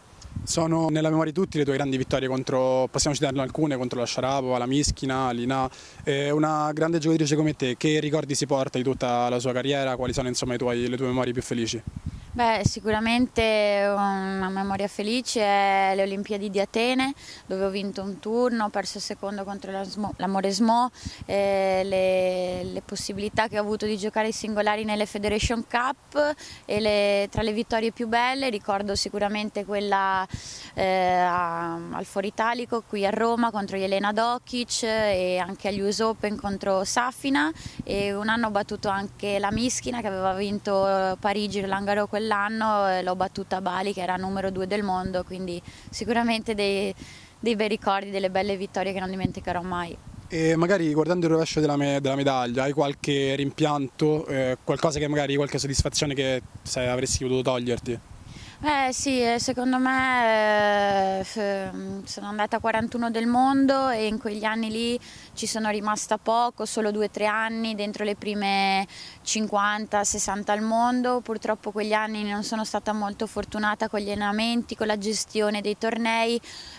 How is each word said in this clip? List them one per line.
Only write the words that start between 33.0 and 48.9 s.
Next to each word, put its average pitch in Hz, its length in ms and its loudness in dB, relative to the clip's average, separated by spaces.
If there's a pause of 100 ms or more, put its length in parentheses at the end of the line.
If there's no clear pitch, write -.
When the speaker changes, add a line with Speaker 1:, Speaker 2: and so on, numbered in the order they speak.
Speaker 2:
a 196 40 2
Roma 233 420 2
contro 196 240 -4
Jelena 196 380 0
Dokic 240 720 -2
e 202 540 2
anche 185 300 -4
agli 196 140 -2
U 202 100 0
S 208 80 -2
Open 214 380 0
contro 196 480 -2
Safina, 269 640 0 (320)
e 202 320 -2
un 208 140 -2
anno 226 180 2
ho 220 40 -2
battuto 208 360 -2
anche 196 500 -2
la 202 140 0
Mischina 240 480 -2
che 220 80 -4
aveva 190 260 0
vinto, 196 540 0
eh, 190 320 2
Parigi 202 400 -2
Roland 196 260 -2
Garros 208 220 2 (140)
quell'anno, 214 640 2
e 185 140 2
l'ho 180 140 0
battuta 185 420 -2
a 190 40 -4
Bali 190 320 -2
che 190 80 -8
era 180 140 -2
numero 190 360 -2
due 190 160 -2
del 208 160 -2
mondo, 185 400 -2
quindi 180 360 -8 (300)
sicuramente 226 640 0
dei, 196 400 0 (460)
dei 214 160 0
bei 214 120 2
ricordi, 202 440 0
delle 190 180 0
belle 196 280 0
vittorie 190 360 -2